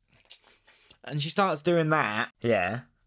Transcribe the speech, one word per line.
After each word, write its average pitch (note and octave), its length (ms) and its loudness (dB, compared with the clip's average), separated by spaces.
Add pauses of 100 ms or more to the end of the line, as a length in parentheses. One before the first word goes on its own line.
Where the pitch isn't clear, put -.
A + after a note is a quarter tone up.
(1040)
and C#3+ 180 -4
she D3+ 80 -4
starts F#3 320 0
doing E3 280 2
that. A#2 400 0 (100)
Yeah. G#2+ 400 0 (260)